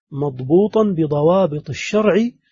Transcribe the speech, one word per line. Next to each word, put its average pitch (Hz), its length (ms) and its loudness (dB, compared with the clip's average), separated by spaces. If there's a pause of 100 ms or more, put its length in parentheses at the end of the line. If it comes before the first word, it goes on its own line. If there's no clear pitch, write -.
(100)
مضبوطا 147 720 0
بضوابط 156 880 0
الشرع 214 600 0 (220)